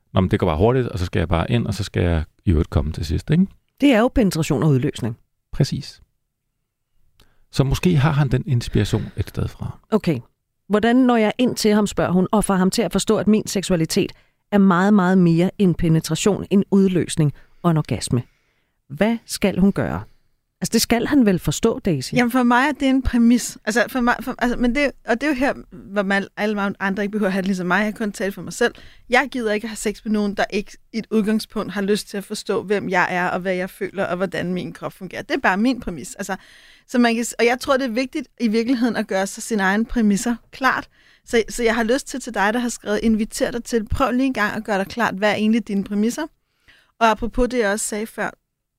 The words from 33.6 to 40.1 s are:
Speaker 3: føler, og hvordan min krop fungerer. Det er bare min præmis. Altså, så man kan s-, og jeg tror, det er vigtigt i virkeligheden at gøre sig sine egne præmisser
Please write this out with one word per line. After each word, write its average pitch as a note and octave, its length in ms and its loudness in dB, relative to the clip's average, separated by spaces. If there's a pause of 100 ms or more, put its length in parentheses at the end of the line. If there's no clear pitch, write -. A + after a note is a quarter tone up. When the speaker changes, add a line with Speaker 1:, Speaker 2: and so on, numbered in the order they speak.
Speaker 3:
føler, - 360 -6
og F3+ 120 -4
hvordan F3+ 360 -4
min E3+ 200 -8
krop C#3+ 200 -12
fungerer. - 280 -14
Det C#4+ 140 -4
er C#4 40 -4
bare G3 180 0
min A#3+ 220 0
præmis. E3+ 360 -12
Altså, G3 200 -8 (520)
så - 120 0
man A#3 160 4
kan A#3 100 -4
s-, - 140 -10
og A#3 60 4
jeg B3 140 2
tror, C#4 180 0
det C4+ 80 0
er A#3 80 -4
vigtigt C4 340 -4 (140)
i A#3+ 60 0
virkeligheden A3+ 480 0
at G#3 120 -4
gøre F#3+ 200 -2
sig - 160 -12
sine G#3 200 -2
egne G3+ 220 2
præmisser A3 500 0 (160)